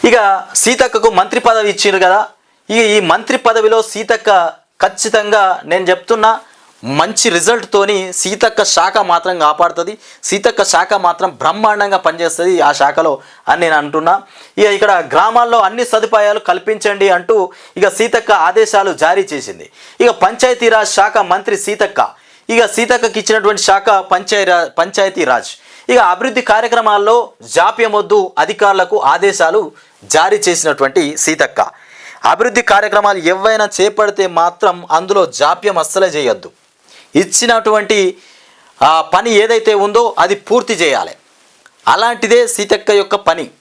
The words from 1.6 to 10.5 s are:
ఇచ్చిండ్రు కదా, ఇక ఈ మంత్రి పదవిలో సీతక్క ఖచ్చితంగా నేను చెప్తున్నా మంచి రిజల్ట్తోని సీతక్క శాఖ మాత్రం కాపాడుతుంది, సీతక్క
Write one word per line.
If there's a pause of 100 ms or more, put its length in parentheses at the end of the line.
ఇచ్చిండ్రు
కదా, (480)
ఇక (140)
ఈ (120)
మంత్రి
పదవిలో
సీతక్క (500)
ఖచ్చితంగా (260)
నేను
చెప్తున్నా (440)
మంచి
రిజల్ట్తోని (180)
సీతక్క
శాఖ (140)
మాత్రం
కాపాడుతుంది, (340)
సీతక్క